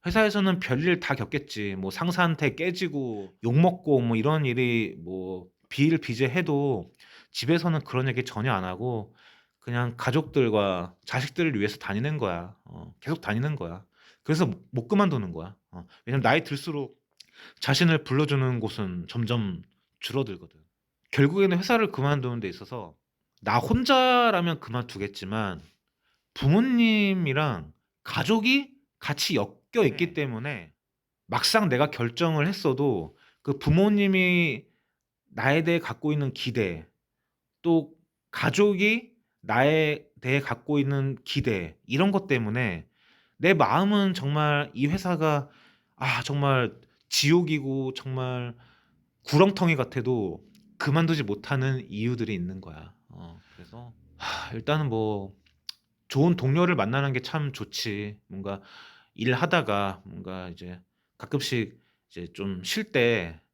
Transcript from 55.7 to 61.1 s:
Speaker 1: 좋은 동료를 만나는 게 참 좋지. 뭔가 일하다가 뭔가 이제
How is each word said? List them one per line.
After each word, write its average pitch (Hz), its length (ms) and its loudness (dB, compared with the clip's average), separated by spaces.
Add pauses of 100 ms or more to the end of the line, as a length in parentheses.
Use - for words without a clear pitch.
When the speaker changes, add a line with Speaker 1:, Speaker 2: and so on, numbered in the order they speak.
Speaker 1:
좋은 170 280 4
동료를 165 400 2
만나는 131 380 0
게 123 80 -2
참 147 300 -4
좋지. 104 760 -8
뭔가 98 340 -10 (540)
일하다가 117 880 0
뭔가 92 460 -12
이제 90 280 -16 (380)